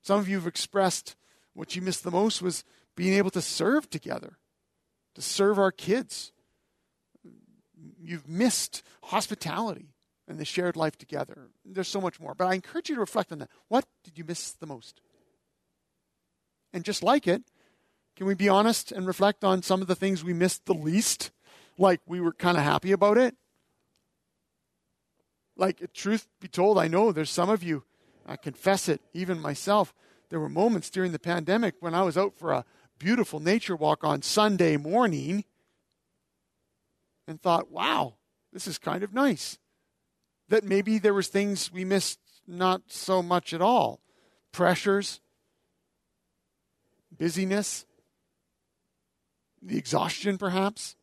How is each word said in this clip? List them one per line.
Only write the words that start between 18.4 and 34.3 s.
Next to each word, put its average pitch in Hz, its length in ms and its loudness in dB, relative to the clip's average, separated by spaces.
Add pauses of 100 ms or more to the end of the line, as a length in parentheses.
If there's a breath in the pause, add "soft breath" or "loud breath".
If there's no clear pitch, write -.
honest 208 440 4
and 185 140 -6
reflect 196 360 2
on 190 200 2
some 190 180 0
of 185 80 -6
the 180 80 2
things 190 260 -2
we 175 100 -4
missed 175 340 0
the 185 80 2
least? 165 580 -2 (460 soft breath)
Like, 180 280 6
we 175 140 -6
were 165 120 0
kinda 175 280 2
happy 147 320 2
about 202 260 6
it. 247 160 2 (2250)
Like, 185 360 -2
truth - 360 -2 (100)
be - 80 -18
told, 190 320 4
I 165 80 2
know 190 240 4
there's 156 200 -4
some 180 200 0
of 180 140 0
you, 156 180 -4 (420 soft breath)
I 139 120 -12
confess - 520 -2
it, 147 120 0 (120)
even 180 280 -4
myself, 156 520 -2 (380 soft breath)
there 165 100 -4
were 151 80 -6
moments 180 420 0
during 185 220 -2
the 151 60 -6
pandemic 175 600 0
when 170 140 -4
I 180 80 4
was 165 140 2
out 196 180 0
for 160 180 -4
a 131 120 0 (340 soft breath)
beautiful 185 420 0
nature 180 360 0
walk 151 280 0
on 147 180 2
Sunday 185 540 4